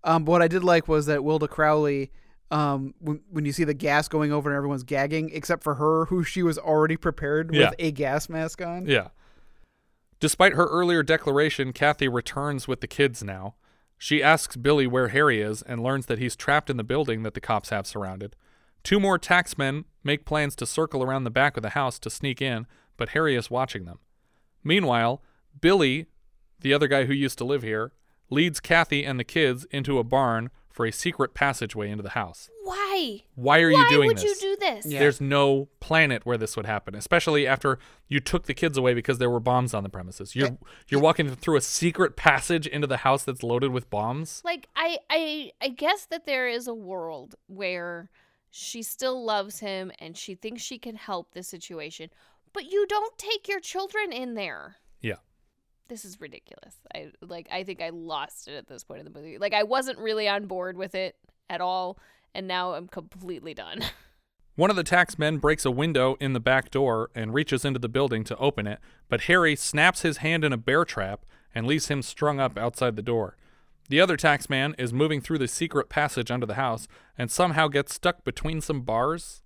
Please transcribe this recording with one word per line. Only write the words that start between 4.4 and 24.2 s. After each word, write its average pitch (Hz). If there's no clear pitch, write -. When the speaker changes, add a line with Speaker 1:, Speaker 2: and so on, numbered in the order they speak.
Speaker 1:
and 143
everyone's 139
gagging, 147
except -
for 147
her, 156
who 180
she 180
was 160
already 156
prepared 156
Speaker 2:
Yeah. 139
Speaker 1:
with -
a 160
gas 143
mask 160
on. 175
Speaker 2:
Yeah. 117
Despite 170
her 170
earlier 170
declaration, 143
Kathy 143
returns 135
with 127
the 131
kids 131
now. 98
She 147
asks 151
Billy 135
where 123
Harry 135
is 107
and 117
learns 131
that 113
he's 123
trapped 147
in 127
the 113
building 120
that 107
the 110
cops 107
have 101
surrounded. 98
Two 202
more 190
taxmen 151
make 143
plans 147
to -
circle 151
around 131
the 117
back 131
of 113
the 107
house 135
to 113
sneak 135
in, 120
but 113
Harry 151
is 120
watching 120
them. 87